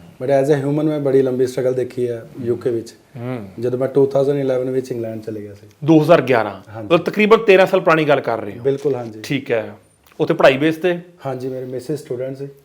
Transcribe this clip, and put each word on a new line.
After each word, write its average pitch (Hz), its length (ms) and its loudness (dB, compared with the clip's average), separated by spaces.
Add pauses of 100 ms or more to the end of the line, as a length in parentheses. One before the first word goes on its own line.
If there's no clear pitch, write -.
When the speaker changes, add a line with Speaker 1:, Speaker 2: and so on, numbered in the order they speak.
(240)
Speaker 1:
But 135 240 2
as 151 80 4
a 135 80 0
human 147 200 -2
ਮੈਂ 151 160 -2
ਬੜੀ 135 220 2
ਲੰਬੀ 127 260 0
ਸਟਰਗਲ 127 260 -2
ਦੇਖੀ 123 360 -4
ਹੈ 113 160 -10 (180)
ਯੂ 117 120 -2
ਕੇ 127 140 -4
ਵਿੱਚ। 117 260 -6 (240)
Speaker 2:
ਹੂੰ। 117 300 -10 (100)
Speaker 1:
ਜਦੋਂ 123 200 -2
ਮੈਂ 131 80 0
ਟੂ 135 180 4
ਥਾਊਜ਼ੈਂਡ 139 340 0
ਇਲੈਵਨ 131 300 -2
ਵਿੱਚ 131 220 -4
ਇੰਗਲੈਂਡ 113 300 -8
ਚਲੇ 107 200 -10
ਗਿਆ 104 120 -16
ਸੀ। - 140 -20 (160)
Speaker 2:
ਦੋ 156 180 6
ਹਜ਼ਾਰ 156 200 6
ਗਿਆਰਾਂ? 110 500 0
Speaker 1:
ਹਾਂਜੀ। 107 140 -12
Speaker 2:
ਮਤਲਬ, 170 140 4
ਤਕਰੀਬਨ 208 380 4
ਤੇਰਾਂ 190 280 6
ਸਾਲ 185 140 0
ਪੁਰਾਣੀ 160 260 2
ਗੱਲ 143 140 4
ਕਰ 117 200 -4
ਰਹੇ 104 180 -10
ਹੋ। 120 60 -12
Speaker 1:
ਬਿਲਕੁਲ, 139 320 -2
ਹਾਂਜੀ। 113 280 -10
Speaker 2:
ਠੀਕ 131 280 -6
ਹੈ। 107 200 -2 (480)
ਉੱਥੇ 156 140 0
ਪੜ੍ਹਾਈ 147 240 6
ਬੇਸ 160 180 0
ਤੇ? 175 240 -2 (260)
Speaker 1:
ਹਾਂਜੀ, 131 220 -6
ਮੇਰੇ 127 180 -8
ਮਿਸਿਸ 127 340 -8
ਸਟੂਡੈਂਟ 131 380 -8
ਸੀ। 139 100 -12 (180)